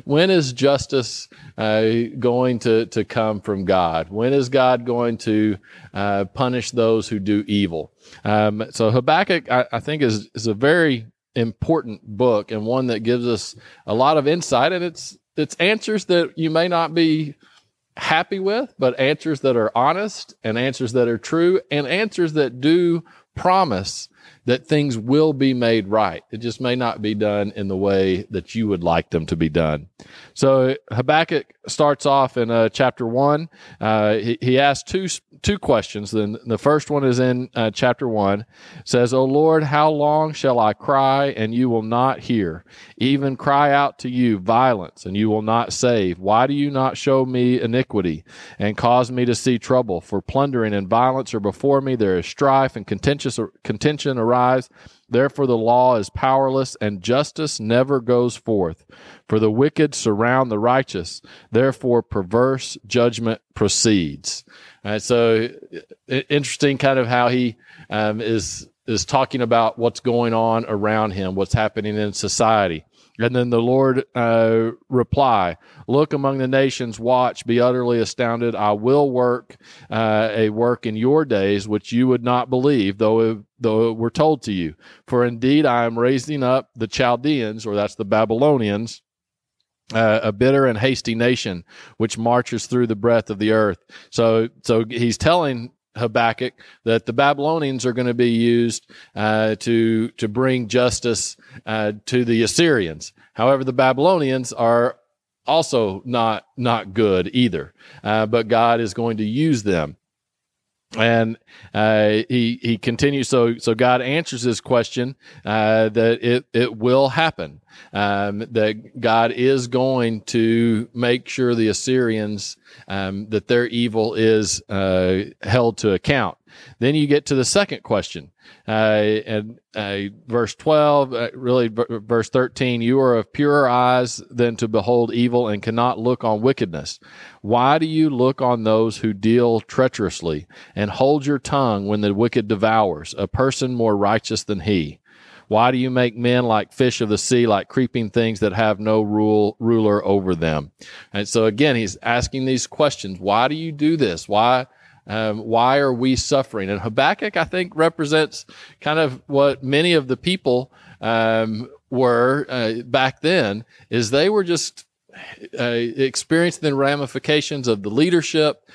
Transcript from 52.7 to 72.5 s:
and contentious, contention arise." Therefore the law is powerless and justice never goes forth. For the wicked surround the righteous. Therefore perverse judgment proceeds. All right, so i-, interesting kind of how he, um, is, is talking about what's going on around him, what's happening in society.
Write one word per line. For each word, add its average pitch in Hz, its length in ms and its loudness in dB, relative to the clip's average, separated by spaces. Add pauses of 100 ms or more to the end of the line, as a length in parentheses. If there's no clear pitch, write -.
and 104 100 -12
contentious, 131 540 -2 (240)
contention 139 540 -2
arise." 117 180 2 (720)
Therefore 135 380 0
the 120 100 2
law 123 400 4
is 104 140 -4
powerless 135 720 0
and 104 200 -4
justice 143 580 -2
never 123 420 2
goes 120 360 0
forth. 92 480 -2 (460)
For 110 80 4
the 110 120 4
wicked 143 440 2
surround 120 560 2
the 107 80 -2
righteous. 117 640 -2 (280)
Therefore 120 520 2
perverse 120 720 -2 (100)
judgment 117 540 0 (140)
proceeds. 92 920 0 (400)
All 101 60 -8
right, 107 100 -4
so 117 480 2 (640)
i-, 135 180 -2
interesting 143 480 0
kind 135 220 2
of 120 80 0
how 123 220 2
he, 123 280 0 (320)
um, 107 320 -2
is, 110 480 -4 (180)
is 110 200 -4
talking 131 340 0
about 117 380 0
what's 113 220 -2
going 120 340 0
on 113 320 0
around 107 460 -2
him, 95 220 -4
what's 95 200 -4
happening 107 420 -2
in 104 160 -4
society. 101 720 0 (340)